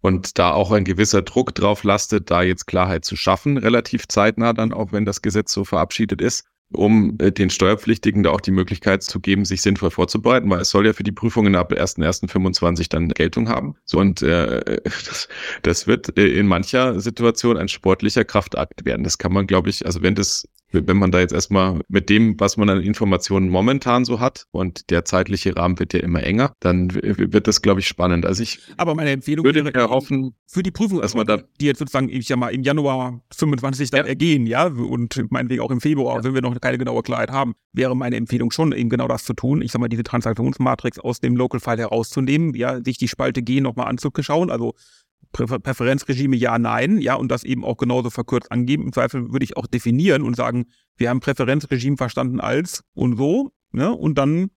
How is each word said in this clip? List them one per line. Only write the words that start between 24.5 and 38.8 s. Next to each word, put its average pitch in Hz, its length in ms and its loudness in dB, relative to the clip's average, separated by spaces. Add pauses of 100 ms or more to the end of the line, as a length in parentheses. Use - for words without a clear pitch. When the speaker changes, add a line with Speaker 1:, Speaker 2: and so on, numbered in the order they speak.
Speaker 1:
der 87 160 2
zeitliche 92 500 0
Rahmen 87 220 0
wird - 160 -4
ja 90 60 2
immer 85 240 0
enger, 120 380 0
dann 90 340 2
w-, 101 360 0
wird 104 140 4
das, 107 160 2
glaub 98 160 2
ich, 95 100 -2
spannend. 87 380 0
Also 95 160 0
ich - 160 -6 (200)
Speaker 2:
Aber 165 180 0
meine 151 160 -2
Empfehlung 147 340 -2
Speaker 1:
würde 147 180 4
Speaker 2:
wäre 143 140 -4
Speaker 1:
mir 117 160 2
hoffen, 131 400 -2 (140)
Speaker 2:
für 185 160 -2
die 185 80 -2
Prüfung, 196 300 -2
Speaker 1:
dass 107 120 -2
man 107 140 0
da 107 160 0 (180)
Speaker 2:
die 143 60 2
jetzt 139 100 0
sozusagen, 131 320 -2
ich 123 160 -6
sag 131 140 -2
mal, 120 100 -4
im 131 140 -4
Januar 131 580 -2 (100)
fünfundzwanzig 135 600 -2
dann 147 140 0
Speaker 1:
Ja. - 20 -6
Speaker 2:
ergehen, 139 400 2
ja, 123 180 2
und 120 640 -4
meinetwegen 123 320 -2
auch 117 80 -4
im 123 120 -2
Februar, 135 360 0
Speaker 1:
Ja. 113 60 -4
Speaker 2:
wenn 131 100 -2
wir 131 80 0
noch 123 180 -4
keine 127 200 -2
genaue 120 240 -2
Klarheit 120 260 -4
haben, 131 240 -2 (200)
wäre 127 220 0
meine 123 200 -2
Empfehlung 117 340 -2
schon, 160 220 2
eben 120 180 -2